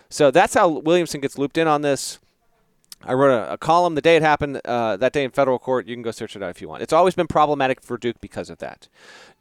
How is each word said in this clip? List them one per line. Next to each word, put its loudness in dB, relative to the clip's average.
So 4
that's 4
how 4
Williamson 0
gets -6
looped -4
in 0
on 2
this. -4
I -6
wrote 4
a, -2
a -8
column 2
the -4
day 6
it 4
happened, 0
uh, -2
that 0
day -2
in -6
federal 0
court. -4
You -10
can -12
go -6
search -12
it -12
out -8
if -16
you -12
want. -10
It's -4
always 4
been -2
problematic 0
for -10
Duke -6
because -12
of -20
that. -16